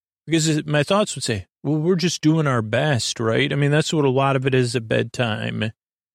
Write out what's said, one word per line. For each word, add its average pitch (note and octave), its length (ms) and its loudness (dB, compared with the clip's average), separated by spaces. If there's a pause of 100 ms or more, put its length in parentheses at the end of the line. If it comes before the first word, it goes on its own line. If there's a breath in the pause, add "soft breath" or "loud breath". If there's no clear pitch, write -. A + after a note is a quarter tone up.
(260)
Because D#3 240 2
it, D3+ 160 0
my D3 160 0
thoughts G3 340 0
would C3 80 -12
say, G#2 220 -4 (160)
"Well, D3+ 160 -2
we're E3 180 0
just E3+ 280 -2
doing D#3 240 4
our B2 160 2
best, A#2+ 560 -2
right?" A#2+ 340 0
I - 20 -2
mean, C#3+ 140 2
that's D3+ 240 0
what D#3 100 2
a C#3 60 4
lot C3+ 260 2
of C3 120 -2
it C3 80 0
is B2 200 0
at A2+ 120 -4
bedtime. A2+ 840 -2 (440)